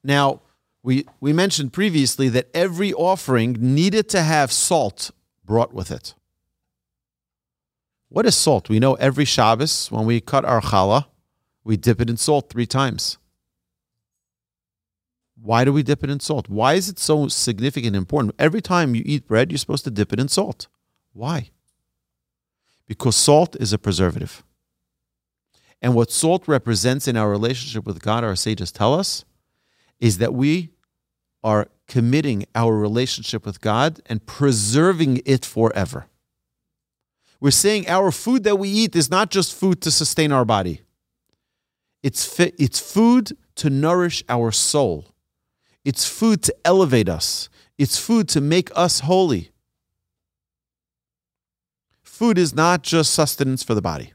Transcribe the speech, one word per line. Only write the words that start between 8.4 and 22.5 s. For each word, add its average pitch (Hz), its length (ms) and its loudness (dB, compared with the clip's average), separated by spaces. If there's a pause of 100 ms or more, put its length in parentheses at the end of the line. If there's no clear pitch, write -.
We 110 100 2
know 131 160 4
every 135 300 0
Shabbos, 117 640 2
when 110 160 -2
we 117 140 0
cut 135 240 -2
our 117 160 2
challah, 104 460 2 (580)
we 110 120 0
dip 117 240 2
it 117 80 0
in 117 80 -4
salt 147 320 0
three 117 180 -4
times. 131 520 -4 (2250)
Why 113 300 2
do 139 80 4
we 147 100 2
dip 139 220 -2
it 139 60 -6
in 143 100 -6
salt? - 280 -6
Why 113 260 2
is 190 140 -2
it 185 100 -12
so 147 300 0
significant 117 680 -4
and 95 60 0
important? 113 360 -2
Every 160 240 0
time 165 320 0
you 113 100 -2
eat 143 220 -4
bread, 117 240 2
you're 147 80 -6
supposed - 260 -6
to 131 60 -6
dip 104 220 -2
it 117 80 -2
in 143 80 -2
salt. - 400 -4 (440)
Why? 131 380 -8 (1400)